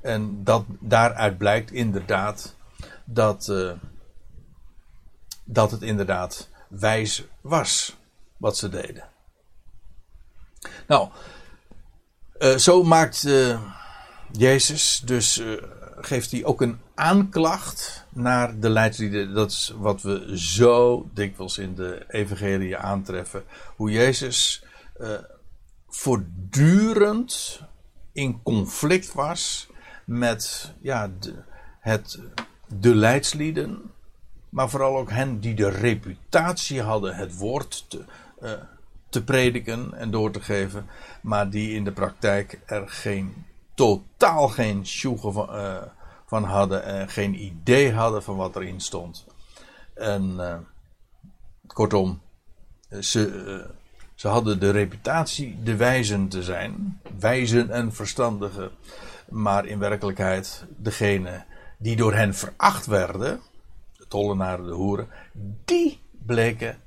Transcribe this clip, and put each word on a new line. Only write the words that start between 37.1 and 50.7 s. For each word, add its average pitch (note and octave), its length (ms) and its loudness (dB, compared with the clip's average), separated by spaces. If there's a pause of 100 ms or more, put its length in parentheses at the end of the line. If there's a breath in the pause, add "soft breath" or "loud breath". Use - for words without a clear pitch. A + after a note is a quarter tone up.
het F2 220 -10
woord A2+ 520 -6
te, - 160 -12 (340 loud breath)
eh, A2+ 120 -10 (580)
te A2+ 140 -4
prediken B2 720 0
en A2+ 180 -8
door G#2+ 200 0
te G2+ 100 -8
geven, G2+ 460 -4 (340 loud breath)
maar G#2 280 0
die G#2+ 240 -4
in G#2+ 100 -4
de G2+ 80 -2
praktijk G2+ 760 -2
er G2+ 240 -6
geen, - 560 -6 (300)
totaal C#3 720 4
geen G#2 400 -2
sjoegen G#2+ 460 -4
van, G#2 160 -4
eh, G2 320 -8 (440 soft breath)
van A2 180 -2
hadden F#2+ 400 0
en G2 260 -6
geen G2+ 340 -2
idee A2+ 500 4
hadden A2 300 2
van G2+ 120 -6
wat F#2+ 200 -4
erin F#2 240 -8
stond. F2 460 -10 (680 soft breath)
En, G2 460 -2
eh, F2 180 -4 (1080)